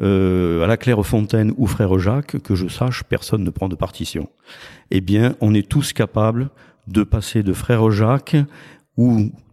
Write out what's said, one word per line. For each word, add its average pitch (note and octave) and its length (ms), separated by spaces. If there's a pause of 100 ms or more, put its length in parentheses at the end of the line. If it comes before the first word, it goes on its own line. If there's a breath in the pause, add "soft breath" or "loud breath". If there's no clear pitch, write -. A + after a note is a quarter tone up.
euh, F#2 640
à E2+ 40
la A2+ 100
Clairefontaine G#2+ 800
ou A#2 100
Frère F#2+ 320
Jacques, A#2+ 400
que - 160
je F#2 120
sache, B2 360
personne - 400
ne F2 80
prend F#2+ 180
de F2 60
partition. D#2 520 (600 loud breath)
Eh F#2+ 120
bien, G#2 380
on G#2+ 140
est G#2 160
tous C#3+ 240
capables A2+ 560 (380 soft breath)
de G2+ 160
passer G#2+ 400
de G2 80
Frère A2 400
Jacques A2+ 460 (580 loud breath)
ou A2+ 380 (180)